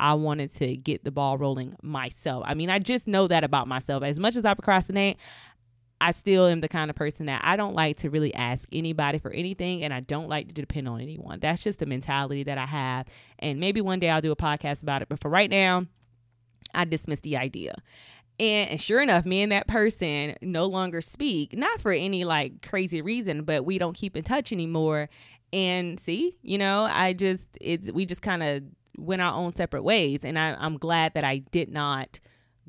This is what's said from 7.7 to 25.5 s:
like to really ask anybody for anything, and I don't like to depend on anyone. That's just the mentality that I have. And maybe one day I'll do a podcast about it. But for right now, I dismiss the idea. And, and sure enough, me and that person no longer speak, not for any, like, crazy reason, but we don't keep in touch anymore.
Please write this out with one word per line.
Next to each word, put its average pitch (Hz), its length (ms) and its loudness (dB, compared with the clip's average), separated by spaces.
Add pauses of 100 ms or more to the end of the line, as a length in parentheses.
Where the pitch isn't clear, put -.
like 156 240 2
to 151 120 -4
really 151 240 2
ask 123 360 -2
anybody 156 480 -2
for - 120 -6
anything, 180 520 -4
and 147 120 -4
I 127 60 -4
don't 147 280 -4
like 151 200 -4
to 165 60 -20
depend 143 340 -6
on 117 120 -6
anyone. 151 400 -12
That's 160 240 -2
just 208 140 -2
the 156 80 -4
mentality 139 560 -2
that 139 160 -4
I 131 80 -4
have. 131 400 -4 (320)
And 143 200 -4
maybe 202 220 0
one 185 180 0
day 170 120 2
I'll 160 100 4
do 156 100 0
a 147 60 0
podcast 147 460 -2
about 139 180 -2
it. - 80 -6
But 147 120 -6
for 151 100 -4
right 190 180 4
now, 185 380 4 (880)
I 175 100 2
dismiss 156 360 -2
the 143 180 -4
idea. 123 380 -6 (600)
And, 214 340 2
and 151 80 -4
sure 233 200 4
enough, 190 240 6
me 185 160 2
and 208 120 2
that 196 160 2
person 175 720 2
no 180 240 0
longer 185 340 -2
speak, 170 560 -4
not 403 240 0
for 202 120 2
any, 180 320 0
like, 151 360 0
crazy 180 400 -2
reason, 185 440 -4
but 151 200 0
we 185 140 0
don't 175 180 -2
keep 196 220 -6
in 160 60 -6
touch 254 280 -2
anymore. 160 560 0 (420)